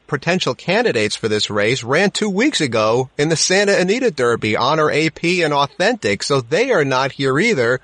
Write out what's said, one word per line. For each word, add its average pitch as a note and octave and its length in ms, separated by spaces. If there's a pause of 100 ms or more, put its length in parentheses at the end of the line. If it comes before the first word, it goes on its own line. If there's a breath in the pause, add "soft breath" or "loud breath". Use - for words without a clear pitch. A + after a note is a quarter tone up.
potential - 480
candidates E3+ 600
for - 120
this G#2+ 240
race G#2+ 320
ran D#3 260
two G#3+ 200
weeks A3 320
ago A#2 540
in D3 140
the E3 60
Santa G3 440
Anita A3 300
Derby, A#2 480
Honor D3 320
A D3+ 220
P F3 320
and D3+ 100
Authentic, C#3+ 680
so C#3 180
they F3 300
are E3+ 140
not C3+ 260
here C3+ 280
either, C3 440